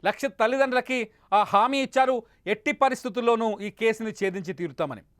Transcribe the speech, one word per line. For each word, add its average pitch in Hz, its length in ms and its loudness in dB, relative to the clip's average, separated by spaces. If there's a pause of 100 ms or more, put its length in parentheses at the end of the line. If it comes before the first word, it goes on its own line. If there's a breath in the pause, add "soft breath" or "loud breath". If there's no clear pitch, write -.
లక్షిత్ 208 340 -2
తల్లిదండ్రులకి, 254 680 0 (240 soft breath)
ఆ, 208 100 4
హామీ 254 380 2
ఇచ్చారు, 262 420 0 (240 soft breath)
ఎట్టి 214 240 -2
పరిస్థితుల్లోనూ 233 880 0
ఈ 202 100 -8
కేసుని 220 420 -2
ఛేదించి 190 420 -6
తీరుతామని. 143 480 -6 (180)